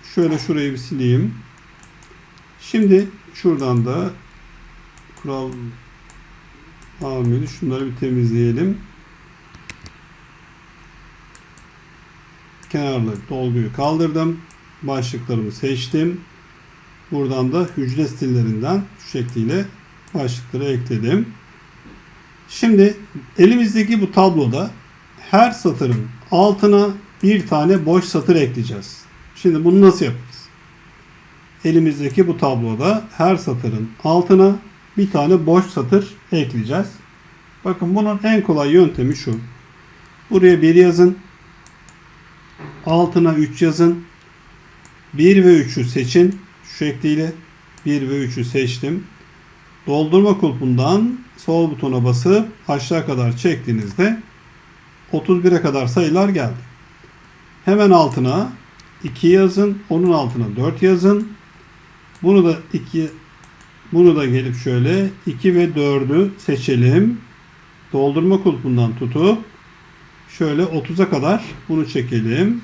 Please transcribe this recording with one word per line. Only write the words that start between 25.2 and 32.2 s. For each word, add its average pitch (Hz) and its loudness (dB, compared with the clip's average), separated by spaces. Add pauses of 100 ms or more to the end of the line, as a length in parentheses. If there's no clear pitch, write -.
her 226 4
satırın 123 -4 (240)
altına 202 4 (340)
bir 196 2
tane 156 0
boş 170 0
satır 170 0
ekleyeceğiz. 120 -4 (340)
Şimdi 160 0
bunu 190 6
nasıl 185 6
yaparız? - -10 (1160)
Elimizdeki 160 2